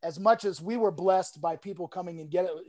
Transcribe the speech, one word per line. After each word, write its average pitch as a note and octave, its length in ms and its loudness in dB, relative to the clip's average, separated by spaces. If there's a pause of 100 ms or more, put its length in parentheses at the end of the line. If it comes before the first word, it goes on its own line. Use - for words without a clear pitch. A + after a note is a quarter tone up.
as E3 180 -6
much A3+ 240 6
as F3+ 160 -2
we G#3 160 -4
were A3 140 4
blessed F3+ 500 2
by D#3+ 160 -2
people F3+ 320 -10
coming F3 320 -8
and D#3 100 -14
get, F3+ 160 2 (220)